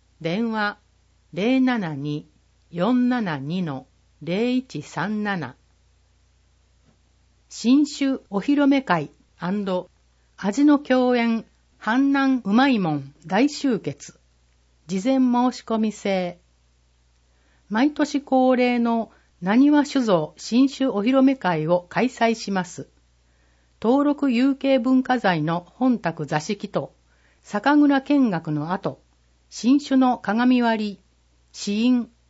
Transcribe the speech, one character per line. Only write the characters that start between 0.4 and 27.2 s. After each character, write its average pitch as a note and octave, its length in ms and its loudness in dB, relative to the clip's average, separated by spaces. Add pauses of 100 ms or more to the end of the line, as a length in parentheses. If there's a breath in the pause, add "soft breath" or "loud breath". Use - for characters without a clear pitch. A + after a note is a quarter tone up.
話、 G#3+ 260 -4 (540)
零 A#3+ 300 0
七 A3+ 340 -2
二 D3 320 -8 (420)
四 A#3+ 380 0
七 A3+ 300 -2
二 D#3+ 260 -6
の C3+ 240 -8 (340)
零 G#3+ 360 -4
一 B3+ 240 -8
三 G#3 420 -6
七。 F3+ 320 -6 (1900)
新 C4+ 380 2
酒 C4+ 440 -4
お G3+ 100 -4
披 C#4+ 160 0
露 C#4+ 120 2
目 C#4 140 4
会 E3+ 300 -2 (260)
ア E3+ 120 -6
ン G3+ 140 -4
ド F3+ 260 -4 (460)
味 G#3+ 300 0
の D4 120 6
共 B3+ 380 0
演、 A#3 300 -2 (340)
阪 C4 280 0
南 C4+ 360 0
う G3 80 -4
ま B3+ 160 4
い B3+ 120 2
も D#3+ 160 0
ん C#3 180 -8 (120)
大 G#3 240 2
集 B3+ 300 -2
結。 - 400 -12 (680)
事 F#3 180 -4
前 C4 140 2
申 B3 380 2
し - 60 -18
込 A3+ 140 -4
み A3 160 -2
制。 F3+ 440 -4 (1300)
毎 B3+ 240 0
年 D4 280 -2
恒 B3+ 360 2
例 B3 200 0
の A#3 320 -2 (300 soft breath)
な F#3+ 160 0
に C#4+ 160 6
わ D4 140 4
酒 C#4 160 -2
造 F3 340 0
新 B3+ 320 2
酒 C4 200 -4
お G#3 140 -2
披 A3 100 0
露 C4+ 100 4
目 C4+ 160 4
会 E3 300 -2
を F3 200 0
開 - 200 0
催 A#3 280 0
し - 160 -8
ま F#3 140 -2
す。 - 240 -16 (920)
登 C4 220 2
録 C#4+ 260 0
有 C4 260 2
形 C4+ 220 2
文 B3+ 260 2
化 B3+ 160 -2
財 F3+ 220 0
の E3 240 -4 (100)
本 B3 240 0
宅 D#3+ 260 -6
座 D3 160 -2
敷 G#3 260 -8
と、 D3 260 -6 (500)